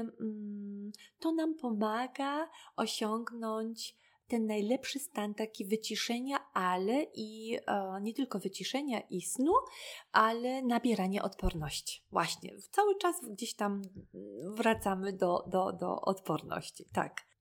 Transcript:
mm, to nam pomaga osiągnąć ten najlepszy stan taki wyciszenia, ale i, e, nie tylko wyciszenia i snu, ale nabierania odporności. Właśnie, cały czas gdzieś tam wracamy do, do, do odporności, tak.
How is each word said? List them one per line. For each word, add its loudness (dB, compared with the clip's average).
mm, -6
to 0
nam 2
pomaga 0
osiągnąć -2
ten 2
najlepszy 2
stan -4
taki -6
wyciszenia, 0
ale 2
i, -4
e, 0
nie -2
tylko 0
wyciszenia -2
i -4
snu, 2
ale 4
nabierania 2
odporności. -2
Właśnie, -2
cały 4
czas 2
gdzieś -6
tam 0
wracamy 2
do, 2
do, 2
do -2
odporności, -2
tak. -2